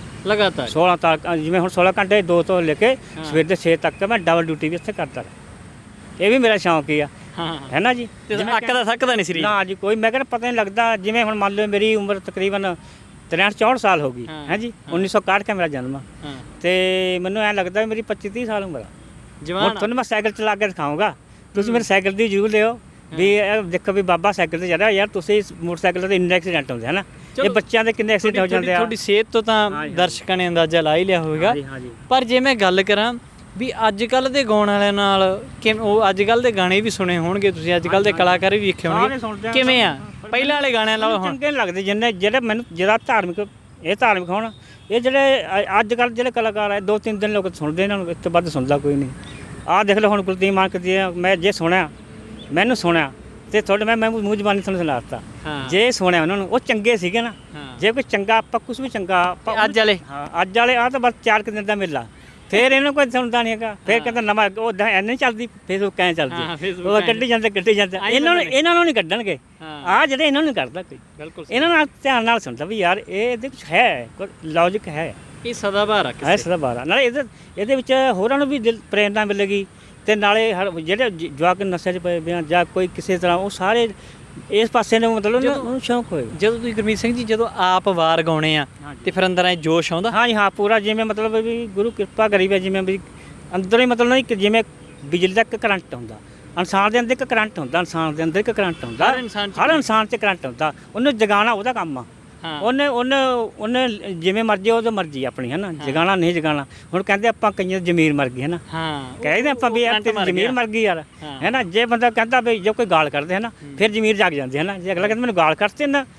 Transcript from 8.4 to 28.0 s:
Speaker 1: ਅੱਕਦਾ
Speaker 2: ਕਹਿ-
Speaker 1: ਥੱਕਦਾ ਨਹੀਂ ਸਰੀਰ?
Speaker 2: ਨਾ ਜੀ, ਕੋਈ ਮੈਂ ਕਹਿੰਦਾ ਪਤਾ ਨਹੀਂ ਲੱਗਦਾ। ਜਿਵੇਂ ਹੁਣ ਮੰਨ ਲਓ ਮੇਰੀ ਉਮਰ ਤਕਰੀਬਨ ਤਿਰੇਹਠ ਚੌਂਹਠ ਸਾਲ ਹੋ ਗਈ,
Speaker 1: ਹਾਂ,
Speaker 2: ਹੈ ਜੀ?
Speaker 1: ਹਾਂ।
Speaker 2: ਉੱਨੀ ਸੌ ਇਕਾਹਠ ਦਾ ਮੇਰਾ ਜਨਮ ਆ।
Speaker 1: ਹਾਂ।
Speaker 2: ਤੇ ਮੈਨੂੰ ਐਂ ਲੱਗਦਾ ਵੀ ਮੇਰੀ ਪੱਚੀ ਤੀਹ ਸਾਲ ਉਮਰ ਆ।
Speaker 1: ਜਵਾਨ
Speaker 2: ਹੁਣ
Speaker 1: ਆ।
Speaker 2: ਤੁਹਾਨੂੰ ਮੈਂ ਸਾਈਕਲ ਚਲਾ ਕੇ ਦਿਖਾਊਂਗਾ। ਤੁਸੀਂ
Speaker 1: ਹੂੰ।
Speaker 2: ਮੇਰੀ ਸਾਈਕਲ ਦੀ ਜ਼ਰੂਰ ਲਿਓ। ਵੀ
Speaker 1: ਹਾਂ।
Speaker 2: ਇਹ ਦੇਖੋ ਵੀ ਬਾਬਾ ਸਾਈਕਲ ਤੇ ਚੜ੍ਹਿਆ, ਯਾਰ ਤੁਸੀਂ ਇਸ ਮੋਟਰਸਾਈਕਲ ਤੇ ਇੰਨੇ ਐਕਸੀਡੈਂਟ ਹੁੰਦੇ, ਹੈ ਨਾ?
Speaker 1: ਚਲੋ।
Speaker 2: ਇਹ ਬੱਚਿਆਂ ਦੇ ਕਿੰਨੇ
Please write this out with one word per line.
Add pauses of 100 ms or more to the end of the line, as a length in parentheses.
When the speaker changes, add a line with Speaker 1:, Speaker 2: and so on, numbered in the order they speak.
Speaker 1:
ਅੱਕਦਾ
Speaker 2:
ਕਹਿ-
Speaker 1:
ਥੱਕਦਾ
ਨਹੀਂ
ਸਰੀਰ?
Speaker 2:
ਨਾ
ਜੀ,
ਕੋਈ
ਮੈਂ
ਕਹਿੰਦਾ
ਪਤਾ
ਨਹੀਂ
ਲੱਗਦਾ।
ਜਿਵੇਂ
ਹੁਣ
ਮੰਨ
ਲਓ
ਮੇਰੀ
ਉਮਰ
ਤਕਰੀਬਨ (540)
ਤਿਰੇਹਠ
ਚੌਂਹਠ
ਸਾਲ
ਹੋ
ਗਈ,
Speaker 1:
ਹਾਂ,
Speaker 2:
ਹੈ
ਜੀ? (140)
Speaker 1:
ਹਾਂ।
Speaker 2:
ਉੱਨੀ
ਸੌ
ਇਕਾਹਠ
ਦਾ
ਮੇਰਾ
ਜਨਮ
ਆ। (240)
Speaker 1:
ਹਾਂ। (280)
Speaker 2:
ਤੇ
ਮੈਨੂੰ
ਐਂ
ਲੱਗਦਾ
ਵੀ
ਮੇਰੀ
ਪੱਚੀ
ਤੀਹ
ਸਾਲ
ਉਮਰ
ਆ। (580)
Speaker 1:
ਜਵਾਨ
Speaker 2:
ਹੁਣ
Speaker 1:
ਆ।
Speaker 2:
ਤੁਹਾਨੂੰ
ਮੈਂ
ਸਾਈਕਲ
ਚਲਾ
ਕੇ
ਦਿਖਾਊਂਗਾ। (400)
ਤੁਸੀਂ
Speaker 1:
ਹੂੰ।
Speaker 2:
ਮੇਰੀ
ਸਾਈਕਲ
ਦੀ
ਜ਼ਰੂਰ
ਲਿਓ। (320)
ਵੀ
Speaker 1:
ਹਾਂ।
Speaker 2:
ਇਹ
ਦੇਖੋ
ਵੀ
ਬਾਬਾ
ਸਾਈਕਲ
ਤੇ
ਚੜ੍ਹਿਆ,
ਯਾਰ
ਤੁਸੀਂ
ਇਸ (100)
ਮੋਟਰਸਾਈਕਲ
ਤੇ
ਇੰਨੇ
ਐਕਸੀਡੈਂਟ
ਹੁੰਦੇ,
ਹੈ
ਨਾ? (320)
Speaker 1:
ਚਲੋ।
Speaker 2:
ਇਹ
ਬੱਚਿਆਂ
ਦੇ
ਕਿੰਨੇ